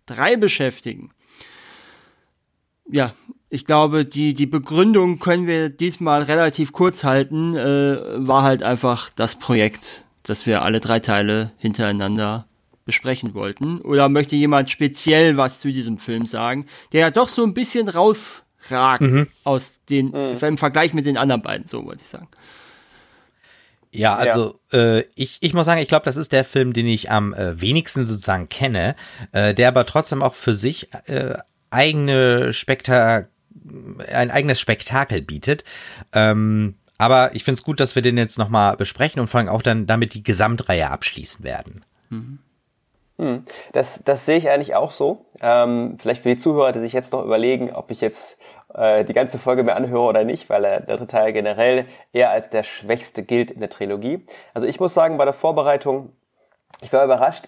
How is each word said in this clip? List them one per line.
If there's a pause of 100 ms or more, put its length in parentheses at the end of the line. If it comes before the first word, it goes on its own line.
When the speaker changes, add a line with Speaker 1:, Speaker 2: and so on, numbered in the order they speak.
Speaker 1:
drei
beschäftigen. (1800)
Ja, (360)
ich
glaube,
die,
die
Begründung
können
wir
diesmal
relativ
kurz
halten,
äh, (300)
war
halt
einfach
das
Projekt, (160)
dass
wir
alle
drei
Teile
hintereinander (400)
besprechen
wollten.
Oder
möchte
jemand
speziell
was
zu
diesem
Film
sagen, (260)
der
ja
doch
so
ein
bisschen
rausragt (560)
Speaker 2:
Mhm. (160)
Speaker 1:
aus (100)
den,
Speaker 3:
Mhm.
Speaker 1:
im
Vergleich
mit
den
anderen
beiden,
so
wollte
ich
sagen. (1600)
Speaker 2:
Ja,
Speaker 3:
Ja.
Speaker 2:
also, (140)
äh, (120)
ich,
ich
muss
sagen,
ich
glaub,
das
ist
der
Film,
den
ich
am,
äh,
wenigsten
sozusagen
kenne, (360)
äh,
der
aber
trotzdem
auch
für
sich, (160)
äh, (340)
eigene
Spekta-, (840)
ein
eigenes
Spektakel
bietet. (500)
Ähm, (240)
aber
ich
find's
gut,
dass
wir
den
jetzt
nochmal
besprechen
und
vor
allem
auch
dann
damit
die
Gesamtreihe
abschließen
werden. (240)
Speaker 1:
Mhm. (800)
Speaker 3:
Hm, (300)
das,
das
sehe
ich
eigentlich
auch
so. (140)
Ähm,
vielleicht
für
die
Zuhörer,
die
sich
jetzt
noch
überlegen,
ob
ich
jetzt, (360)
äh,
die
ganze
Folge
mir
anhöre
oder
nicht,
weil
der
dritte
Teil
generell (280)
eher
als
der
schwächste
gilt
in
der
Trilogie. (300)
Also
ich
muss
sagen,
bei
der
Vorbereitung, (680)
ich
war
überrascht,